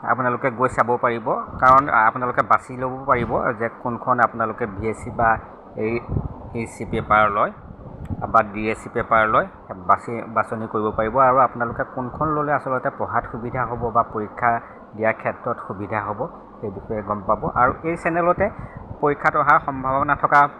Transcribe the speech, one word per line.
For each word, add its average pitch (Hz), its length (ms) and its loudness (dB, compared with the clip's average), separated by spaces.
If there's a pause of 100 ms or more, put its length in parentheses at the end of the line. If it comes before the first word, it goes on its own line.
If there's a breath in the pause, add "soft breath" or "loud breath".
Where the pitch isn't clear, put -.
(100)
আপোনালোকে 123 380 0 (100)
গৈ 127 180 2
চাব 117 120 2 (160)
পাৰিব, 117 220 0 (340)
কাৰণ 131 240 8 (240)
আপোনালোকে 123 420 0
বাছি 117 220 2 (100)
ল'ব 131 120 -4 (160)
পাৰিব 120 220 2 (260)
যে 117 80 -2 (160)
কোনখন 123 340 0 (100)
আপোনালোকে 113 380 -2 (100)
ভি 104 160 -6
এছ 104 100 -6
চি 120 180 -10
বা 117 100 4 (560)
এই, 113 100 -2 (680)
এ - 20 -4 (120)
চি 117 180 -10
পেপাৰ 107 320 2 (120)
লয় 151 160 0 (800)
বা 113 80 8 (120)
ডি 104 100 -6 (100)
এছ 104 100 -6
চি - 120 -12
পেপাৰ 113 280 2 (120)
লয়, 165 120 4 (420)
বাছি, - 240 2 (240)
বাছনি 110 360 -2
কৰিব 107 140 0 (120)
পাৰিব। 110 160 0 (140)
আৰু 127 180 6
আপোনালোকে 120 380 -4 (100)
কোনখন 127 420 -4
ল'লে 147 220 -2
আচলতে 131 400 -2
পঢ়াত 110 340 -2
সুবিধা 120 360 -6
হ'ব 117 140 -6 (140)
বা 113 60 4 (100)
পৰীক্ষা 110 380 0 (460 loud breath)
দিয়াৰ 110 240 2
ক্ষেত্ৰত 117 360 -4 (100)
সুবিধা 104 400 -6
হ'ব, 104 140 -6 (380)
সেই 104 180 -6
বিষয়ে 107 320 -6
গম 104 200 -2
পাব। 104 140 0 (180)
আৰু 127 120 6 (160)
এই 170 140 -2
চেনেলতে 175 440 2 (540 loud breath)
পৰীক্ষাত 147 420 2
অহাৰ 147 240 6
সম্ভাৱনা 135 560 0
থকা 147 180 6 (200)